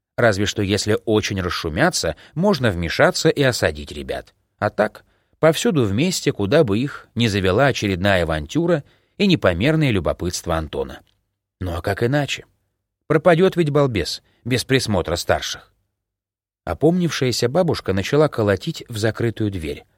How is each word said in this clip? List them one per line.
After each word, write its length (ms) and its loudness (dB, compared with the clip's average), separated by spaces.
Разве 300 2
что, 160 -4
если 420 0
очень 360 0
расшумятся, 760 -2
можно 380 0
вмешаться 560 0
и 120 0
осадить 520 -2
ребят. 420 -10
А 100 0
так, 360 -4
повсюду 460 2
вместе, 480 0
куда 320 2
бы 120 0
их 380 -4
ни 140 2
завела 380 2
очередная 580 2
авантюра 580 -2
и 120 2
непомерное 640 2
любопытство 640 -2
Антона. 460 -8
Ну 160 -6
а 60 -8
как 200 -4
иначе? 440 -2
Пропадет 500 4
ведь 140 2
балбес — 520 0
без 200 0
присмотра 520 0
старших. 560 -4
Опомнившаяся 840 0
бабушка 440 0
начала 360 2
колотить 600 -2
в 100 -8
закрытую 520 -2
дверь. 340 -8